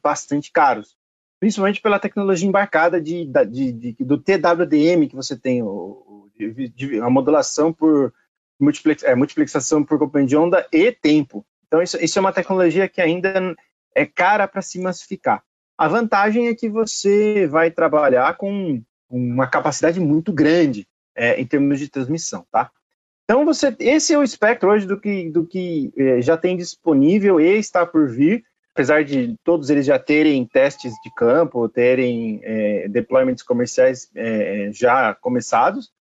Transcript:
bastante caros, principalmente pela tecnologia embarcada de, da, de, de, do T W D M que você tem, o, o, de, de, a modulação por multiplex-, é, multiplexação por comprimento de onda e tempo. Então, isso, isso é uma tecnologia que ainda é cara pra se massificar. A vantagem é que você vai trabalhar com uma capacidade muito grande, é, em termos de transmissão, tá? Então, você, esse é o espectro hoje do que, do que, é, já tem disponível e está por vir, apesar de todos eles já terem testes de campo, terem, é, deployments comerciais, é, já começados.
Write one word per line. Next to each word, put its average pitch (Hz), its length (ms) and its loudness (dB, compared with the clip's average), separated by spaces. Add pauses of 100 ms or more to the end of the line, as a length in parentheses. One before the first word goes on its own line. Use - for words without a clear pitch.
bastante 143 480 -4
caros, 127 460 0 (420)
principalmente 202 420 -2
pela 202 180 0
tecnologia 196 500 -2
embarcada 175 520 0
de, 165 260 -8
da, 131 180 2
de, 123 280 -4
de, 117 280 -10
do 135 180 -2
T 196 200 0
W 170 280 0
D 147 200 2
M 165 220 2
que 131 60 -14
você 131 220 -10
tem, 123 260 -2
o, 107 60 -6
o, 101 680 -14
de, 113 320 -8
de, 127 320 -8
a 117 100 -2
modulação 147 600 0
por 151 400 0 (460)
multiplex-, 147 460 0
é, 127 100 4
multiplexação 147 680 -2
por 151 140 -2
comprimento 139 320 0
de 147 60 2
onda 170 360 2
e 180 180 4
tempo. 151 540 0 (220)
Então, 165 160 2
isso, 175 200 -4
isso 170 160 -2
é - 20 2
uma 190 120 2
tecnologia 185 560 0
que - 120 -6
ainda 180 540 0 (400)
é 147 100 2
cara 196 440 0
pra 190 140 -8
se - 180 -12
massificar. 180 640 -4 (340)
A 160 120 0
vantagem 220 600 2
é 226 60 -2
que 233 140 -6
você 208 800 0
vai 165 240 2
trabalhar 147 680 2
com 190 460 -6 (280)
uma 123 360 -2
capacidade 156 540 -2
muito 165 320 0
grande, 151 540 2 (280)
é, 117 260 0
em 127 60 -6
termos 139 320 0
de 139 100 -8
transmissão, 135 600 -8
tá? 117 200 -2 (540)
Então, 262 200 2
você, 285 340 0
esse 285 340 2
é 294 60 4
o 294 40 4
espectro 214 480 0
hoje 208 160 2
do 196 140 -6
que, 190 300 -6
do 165 160 0
que, 170 500 -6
é, 127 260 2
já 160 140 2
tem 180 200 -2
disponível 175 840 2
e 180 160 4
está 180 300 -2
por 156 220 0
vir, 151 360 0 (300)
apesar 151 280 2
de 127 400 -2
todos 156 280 0
eles 143 160 2
já 139 120 2
terem 147 460 2
testes 131 480 -2 (100)
de - 120 -20
campo, 120 540 0
terem, 120 760 0
é, 104 460 -4
deployments 127 540 -2
comerciais, 123 720 -2
é, 104 580 -4
já 120 420 0
começados. 123 760 -2 (120)